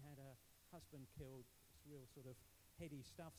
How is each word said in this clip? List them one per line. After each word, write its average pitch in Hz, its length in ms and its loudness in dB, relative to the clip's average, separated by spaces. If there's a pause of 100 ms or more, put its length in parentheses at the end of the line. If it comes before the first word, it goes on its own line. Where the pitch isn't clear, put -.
had 143 160 0
her 135 160 0 (320)
husband 151 480 0
killed. 131 320 4 (240)
It's - 160 -8
real 143 160 0
sort 127 240 -2
of 127 80 2 (400)
heady 147 240 6
stuff 160 380 0